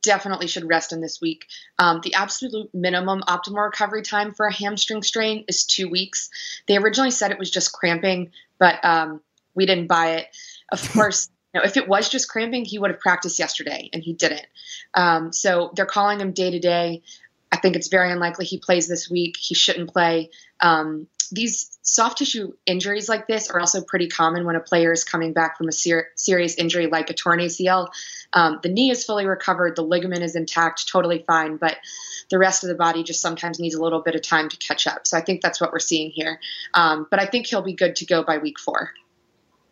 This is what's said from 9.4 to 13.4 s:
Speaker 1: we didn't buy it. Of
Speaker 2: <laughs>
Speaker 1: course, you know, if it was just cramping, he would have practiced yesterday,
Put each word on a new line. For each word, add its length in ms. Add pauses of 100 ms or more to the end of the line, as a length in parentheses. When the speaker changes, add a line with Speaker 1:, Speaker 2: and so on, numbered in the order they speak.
Speaker 1:
we 120
didn't 220
buy 240
it. 160 (440)
Of 180
Speaker 2:
<laughs> 40
Speaker 1:
course, 340 (240)
you 80
know, 60
if 100
it 100
was 220
just 220
cramping, 340
he 140
would 120
have 100
practiced 380
yesterday, 540